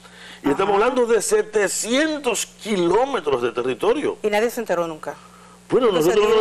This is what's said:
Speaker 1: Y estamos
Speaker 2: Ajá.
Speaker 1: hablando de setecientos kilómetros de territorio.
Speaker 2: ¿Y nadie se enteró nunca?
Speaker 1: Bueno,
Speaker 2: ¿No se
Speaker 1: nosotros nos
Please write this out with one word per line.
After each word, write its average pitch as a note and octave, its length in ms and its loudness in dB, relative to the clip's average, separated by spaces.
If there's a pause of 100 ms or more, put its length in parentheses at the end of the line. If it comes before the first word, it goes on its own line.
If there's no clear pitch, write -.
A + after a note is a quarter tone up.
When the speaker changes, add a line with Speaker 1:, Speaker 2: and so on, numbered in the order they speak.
(420)
Speaker 1:
Y C#4+ 80 0
estamos G3 240 0
Speaker 2:
Ajá. G#3 120 4
Speaker 1:
hablando B3+ 200 2
de A3 160 2
setecientos A3 1200 -2
kilómetros F3+ 960 0
de A#2+ 100 0
territorio. F3+ 720 -2
Speaker 2:
¿Y G#3+ 60 0
nadie G#3+ 200 0
se - 80 -10
enteró F3 300 -2
nunca? D#3 260 -10 (560)
Speaker 1:
Bueno, B3 160 2
Speaker 2:
¿No F3 160 2
se D#3+ 60 2
Speaker 1:
nosotros G#3 160 4
nos A3 160 4